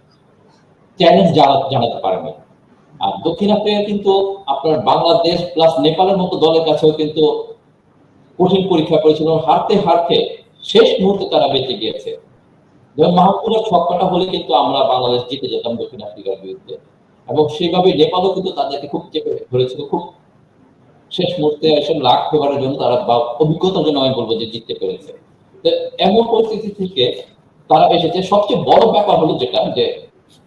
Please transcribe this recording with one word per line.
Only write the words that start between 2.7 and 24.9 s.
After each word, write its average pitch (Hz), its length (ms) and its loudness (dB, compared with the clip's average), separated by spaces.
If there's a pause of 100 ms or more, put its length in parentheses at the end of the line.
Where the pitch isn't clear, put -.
আর 196 120 -2 (120)
দক্ষিণ 202 260 0
আফ্রিকা 208 320 0
কিন্তু 196 640 -2
আপনার 160 340 0
বাংলাদেশ - 600 2 (140)
প্লাস 160 260 4
নেপালের 185 360 2
মতো 180 200 -2
দলের 160 280 2
কাছেও 151 280 2
কিন্তু 151 640 -2 (840)
কঠিন 185 300 2
পরীক্ষা 156 280 0
করেছিল। 156 320 2
হারতে 160 460 0
হারতে 170 640 0 (260)
শেষ - 380 4
মুহূর্তে 190 280 0
তারা 156 200 2
বেঁচে 131 260 -2
গিয়েছে। - 420 -8 (800)
যেমন 170 180 2
মাহমুদুরের 196 560 2
ছক্কাটা 175 360 0
হলে 180 200 0
কিন্তু 175 280 -4
আমরা 135 300 2
বাংলাদেশ 123 460 0
জিতে 135 180 -8
যেতাম 113 280 -4
দক্ষিণ 110 260 -10
আফ্রিকার 95 400 -8
বিরুদ্ধে, 92 340 -14 (520)
এবং 151 200 0
সেইভাবে 180 440 0
নেপালও 180 400 2
কিন্তু 180 200 -6
তাদেরকে 139 360 -6
খুব - 240 -10
চেপে 151 260 -6 (140)
ধরেছিল। 127 340 -2
খুব - 280 -8 (960)
শেষ 180 300 -4
মুহূর্তে 151 280 0
এসে 147 260 2
লাক 131 360 0
ফেভারের 143 320 0
জন্য 135 120 -4
তারা, 123 220 0
বা 120 200 0
অভিজ্ঞতার 156 680 0
জন্য 143 140 0
আমি 131 160 0
বলবো 113 220 -4
যে 113 100 -6
জিততে 117 280 -12
পেরেছে। - 380 -8 (500)